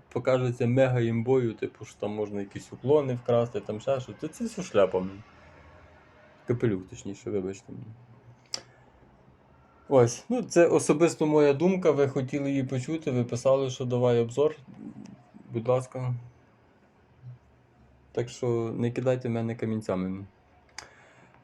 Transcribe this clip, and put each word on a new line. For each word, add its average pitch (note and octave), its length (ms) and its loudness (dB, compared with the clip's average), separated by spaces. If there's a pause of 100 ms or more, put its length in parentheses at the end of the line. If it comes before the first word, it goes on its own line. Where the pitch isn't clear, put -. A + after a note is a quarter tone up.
(120)
покажеться B2+ 540 0
мега B2 340 4
імбою, A#2 540 2
типу, - 300 -8
що - 160 -20
там G#2+ 100 -4
можна G#2 300 -6
якісь - 320 -12
уклони C3+ 420 2
вкрасти, A#2+ 460 0
там G#2+ 200 -8
ще C3+ 200 -2
щось. A2+ 200 -14
Це, D#3 80 -8
це A#3 160 -10
все G#3+ 180 -8
шляпа. F#2 440 2 (1400)
Капелюх, A#2 440 0
точніше, G2+ 400 -12
вибачте. G2 420 -6 (2250)
Ось, B2 400 4
ну, B3 140 -2
це E3+ 240 6
особисто D#3+ 600 2
моя D3+ 260 6
думка, F3+ 380 2
ви C#3 180 2
хотіли C#3 420 -4
її C3+ 140 0
почути, C#3+ 460 -4
ви B2 140 0
писали, C3 460 2
що B2+ 140 -8
давай B2 360 2
обзор, B2 360 0 (920)
будь A#2+ 180 -4
ласка. B2+ 460 -2 (2000)
Так B2 160 -4
що A#2 480 -2
не A#2+ 140 -2
кидайте B2 380 -2
в - 20 -2
мене A2+ 240 -4
камінцями. G2 680 -4 (1200)